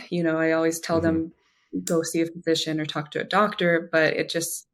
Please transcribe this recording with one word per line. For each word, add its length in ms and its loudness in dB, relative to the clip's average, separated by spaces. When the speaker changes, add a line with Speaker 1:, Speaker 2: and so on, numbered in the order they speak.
Speaker 1:
you 140 -2
know, 160 2
I 140 2
always 260 2
tell 200 0
Speaker 2:
Mm-hmm. 80 2
Speaker 1:
them, 260 0
"Go 180 0
see 180 -2
a 60 2
physician 540 -2
or 40 -2
talk 280 -8
to 80 -4
a 40 -4
doctor," 640 2
but 240 4
it 140 -2
just 460 -6